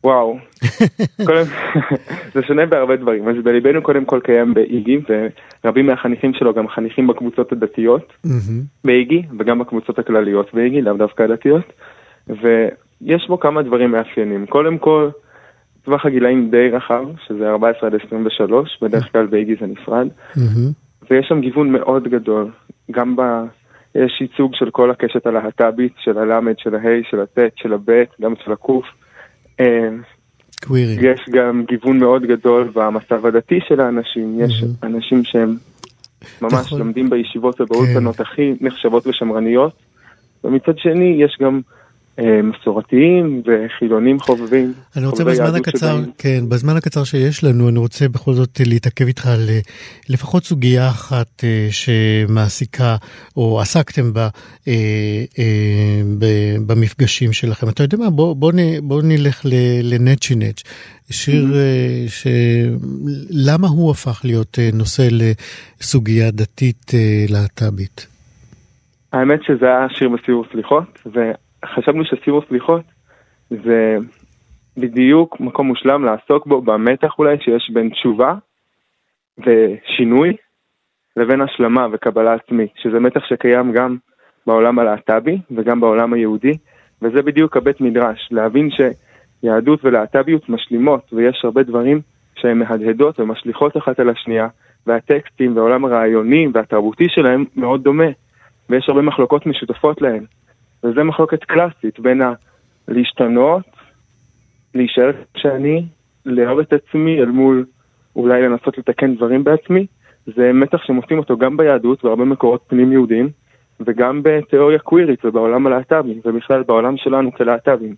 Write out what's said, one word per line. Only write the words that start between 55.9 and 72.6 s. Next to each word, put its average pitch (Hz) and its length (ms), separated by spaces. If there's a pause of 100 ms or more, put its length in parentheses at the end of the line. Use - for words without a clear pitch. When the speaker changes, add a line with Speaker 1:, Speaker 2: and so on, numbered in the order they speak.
Speaker 2:
ב-, 104 380 (100)
במפגשים 113 680
שלכם. 110 360
אתה 110 140
יודע 143 140
מה? 220 140
בוא, 156 260
בוא 156 160
נ-, 160 360
בוא 147 140
נלך 151 420
ל-, 123 500
לנצ'י 127 400
נץ'. 107 280 (480)
שיר, 139 340
Speaker 1:
Mm-hmm. 135 100
Speaker 2:
אה, 127 540
ש-, - 180 (1040)
למה 160 380
הוא 160 220
הפך 123 340
להיות, 113 340
אה, 117 140
נושא 110 380
לסוגיה 113 1200
דתית, 107 640
אה, 107 340
להט"בית? 101 800 (1080)
Speaker 1:
האמת 139 300
שזה 127 240
היה 127 240
שיר 131 180
בסיור 120 440
סליחות, 143 460 (160)
ו- 113 360 (140)
חשבנו 147 400
שסיור 143 440
סליחות 165 340 (680)